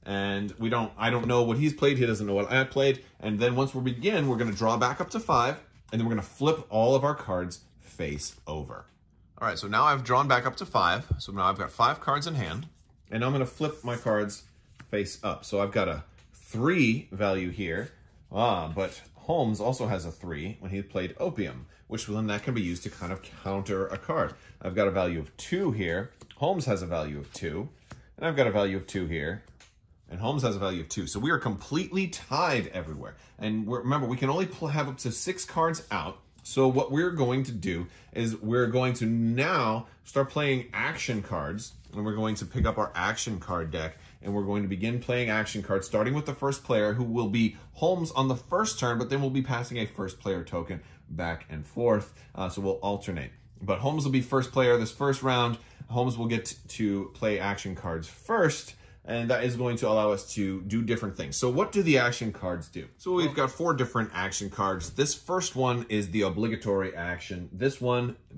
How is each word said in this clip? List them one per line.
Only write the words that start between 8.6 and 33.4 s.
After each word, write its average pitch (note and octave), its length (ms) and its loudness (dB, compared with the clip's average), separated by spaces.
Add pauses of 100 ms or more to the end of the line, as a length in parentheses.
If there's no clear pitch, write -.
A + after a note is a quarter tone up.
All A#2 100 -2
right, F2+ 100 -2
so - 80 -8
now G#2+ 180 4
I've C#3 200 4
drawn B2+ 240 4
back B2 180 6
up B2+ 100 -2
to F#3 100 -8
five. F#2+ 400 2 (120)
So - 140 -10
now F#2+ 120 0
I've G2 140 4
got F#2 120 -4
five C3 300 2
cards C#3+ 260 0
in E3 80 -4
hand, A2+ 320 -4 (440)
and A2+ 140 0
I'm C3+ 80 2
gonna C3 140 2
flip - 360 -4
my A#2+ 140 -4
cards G#2 480 0 (460)
face G#2 320 -2
up. G2 220 -4
So G2+ 160 0
I've G2+ 120 0
got G2 160 2
a D2+ 160 -4 (280)
three C3+ 800 2
value F#2+ 400 0
here, F#2 420 -4 (400)
ah, F#2 420 2
but F#2 260 -4 (140)
Holmes A#2+ 460 0
also A#2+ 260 0
has F#2+ 180 -2
a D#2+ 80 -8
three E2+ 480 -8
when F#2 100 -10
he G2 120 -4
played F#2 360 -6
opium, C#3+ 480 -4 (220)
which A2+ 180 -6
then G#2+ 220 -2
that G#2 160 -4
can B2+ 100 -2
be A2+ 80 -2
used F2+ 220 -4
to - 60 -8
kind F2+ 220 -8
of F#2+ 100 -8
counter G2 680 -4
a F#2+ 100 -6
card. - 360 -2 (280)
I've F2+ 140 -4
got G2+ 100 4
a F#2+ 60 2
value F2+ 260 0
of D2+ 180 -10
two F3+ 360 -2
here. F#2+ 400 -2 (240)
Holmes D#3+ 300 0
has G2+ 160 0
a F#2 40 -6
value D2+ 320 -4
of C#2+ 140 -12
two, F2 360 -6 (480)
and D#3 100 -6
I've D#3+ 100 0
got C3+ 100 6
a G#2+ 60 2
value G2 240 2
of F#2 100 -6
two F#2 200 -4
here, E2 360 -4 (680)
and E2 120 -10
Holmes C3 220 -2
has A2+ 140 0
a - 40 -6
value F#2 220 -2
of D2+ 60 -12
two. F2+ 180 -6
So - 120 -6
we C#3 120 0
are E3 80 4
completely E3+ 680 -2
tied C#3 640 0
everywhere. D2+ 480 -10 (220)
And G#2+ 280 -2